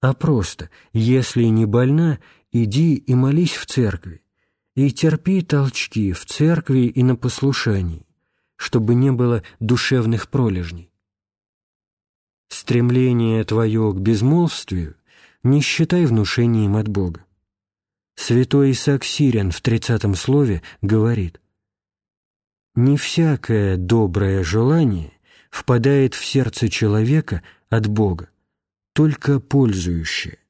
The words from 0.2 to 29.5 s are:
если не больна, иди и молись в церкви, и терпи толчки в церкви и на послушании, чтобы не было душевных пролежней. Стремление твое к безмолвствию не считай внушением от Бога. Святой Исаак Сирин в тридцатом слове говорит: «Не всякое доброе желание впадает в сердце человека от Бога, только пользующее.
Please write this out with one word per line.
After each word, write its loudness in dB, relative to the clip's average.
если 2
не 4
больна, 2
иди 2
и -2
молись 2
в -10
церкви, -4
и 2
терпи 0
толчки -2
в -10
церкви 0
и 0
на 2
послушании, -4
чтобы 0
не 2
было 0
душевных -2
пролежней. -4
Стремление 0
твое 0
к -4
безмолвствию 0
не 2
считай 0
внушением 0
от -2
Бога. -4
Святой 2
Исаак 0
Сирин 0
в -6
тридцатом 0
слове 0
говорит: 0
«Не 4
всякое 0
доброе 0
желание 0
впадает 2
в -10
сердце -2
человека 0
от 0
Бога, -2
только 0
пользующее. -2